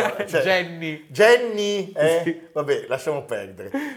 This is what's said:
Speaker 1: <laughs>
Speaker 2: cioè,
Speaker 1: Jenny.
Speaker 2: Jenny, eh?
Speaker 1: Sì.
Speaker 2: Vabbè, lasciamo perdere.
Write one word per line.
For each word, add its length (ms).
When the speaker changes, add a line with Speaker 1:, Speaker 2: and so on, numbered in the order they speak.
Speaker 1:
<laughs> 120
Speaker 2:
cioè, 160
Speaker 1:
Jenny. 680
Speaker 2:
Jenny, 840
eh? 300
Speaker 1:
Sì. 180
Speaker 2:
Vabbè, 340
lasciamo 360
perdere. 480